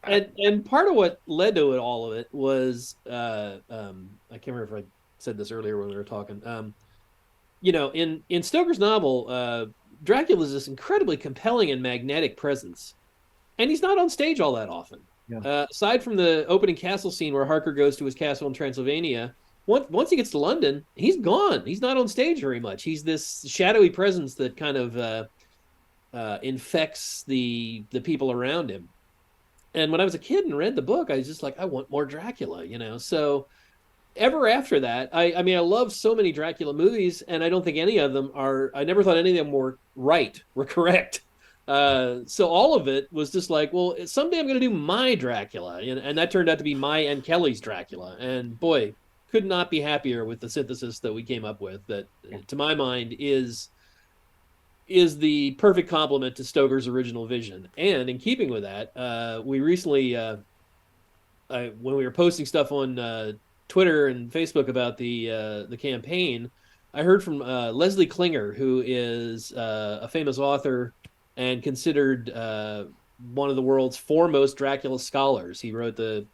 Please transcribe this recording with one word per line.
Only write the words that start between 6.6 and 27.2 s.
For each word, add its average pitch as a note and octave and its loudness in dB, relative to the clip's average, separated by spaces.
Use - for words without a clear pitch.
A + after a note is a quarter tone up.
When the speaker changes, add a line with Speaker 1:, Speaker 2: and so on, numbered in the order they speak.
Speaker 1:
you F#3 4
know, C#3+ 0
in, D#3+ -4
in F3 0
Stoker's E4 2
novel, E3 2
uh, A#2+ -4
Dracula G#3 4
is C#3 -4
this C#3 -6
incredibly G#3 0
compelling F#3 0
and C3 -2
magnetic B2+ -2
presence. C3+ -6
And B3 2
he's D#4 0
not F#4+ 4
on E4+ 4
stage D4 0
all D3 4
that A2 -6
often. - -14
Speaker 2:
Yeah. A#2 -10
Speaker 1:
Uh, C#3+ -2
aside A#3+ 2
from A#3 -4
the E3 4
opening F#3+ 4
castle G3 -4
scene D3+ -4
where C#3 2
Harker D#3 2
goes C#3+ 4
to D3 -8
his C3 -4
castle D3 -2
in C#3 -4
Transylvania, C3 -4
once, C4 4
once A3+ 0
he F4 6
gets B3 0
to D3+ 0
London, D3 2
he's E4 4
gone. A#3+ 2
He's F3+ -6
not C4 0
on B3 2
stage C#4+ 0
very C3 -4
much. G#2 -8
He's D#3+ -6
this D#3 -4
shadowy G3 6
presence F3+ 0
that B2+ -4
kind D3 -2
of, B2 -2
uh, A2+ -4
uh, A2 -6
infects C#3+ -6